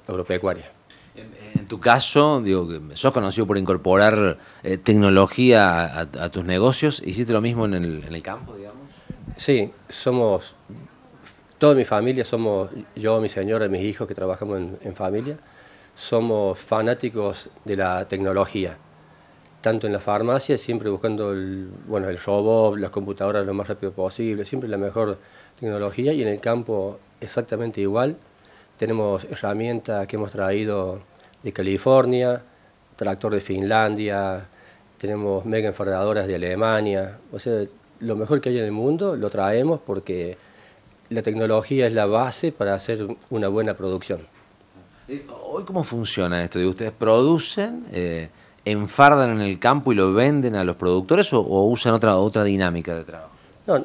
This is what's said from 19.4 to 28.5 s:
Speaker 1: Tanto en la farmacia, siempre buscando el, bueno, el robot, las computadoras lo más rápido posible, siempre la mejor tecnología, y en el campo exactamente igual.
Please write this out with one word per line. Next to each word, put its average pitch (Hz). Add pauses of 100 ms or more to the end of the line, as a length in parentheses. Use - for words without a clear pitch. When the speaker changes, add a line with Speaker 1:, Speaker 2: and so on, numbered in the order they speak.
Speaker 1:
Tanto 110
en 104
la 98
farmacia, 117
siempre 107
buscando 104
el, 95 (160)
bueno, 98
el 90
robot, 104
las 95
computadoras 101
lo 98
más 101
rápido 98
posible, 101
siempre 127
la 104
mejor 98 (420)
tecnología, 107
y 156
en 113
el 104
campo 110 (220)
exactamente 113
igual. 117 (600)